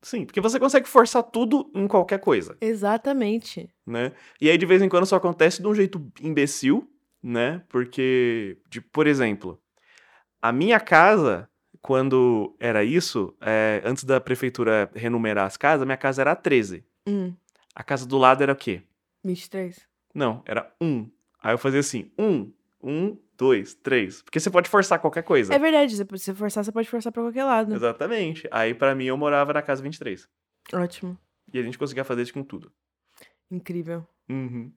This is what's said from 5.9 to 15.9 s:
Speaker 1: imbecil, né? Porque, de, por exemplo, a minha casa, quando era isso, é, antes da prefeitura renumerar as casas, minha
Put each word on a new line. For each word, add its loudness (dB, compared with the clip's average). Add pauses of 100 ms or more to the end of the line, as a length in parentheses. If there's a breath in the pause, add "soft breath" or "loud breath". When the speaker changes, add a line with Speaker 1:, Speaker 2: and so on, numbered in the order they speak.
Speaker 1:
imbecil, 0 (340)
né? -4
Porque, -2 (100)
de, -12
por 0
exemplo, 0 (800 soft breath)
a 0
minha 4
casa, 4 (320)
quando 2
era 0
isso, -2
é, 0
antes -4
da 2
prefeitura 0
renumerar -2
as -8
casas, 2
minha -4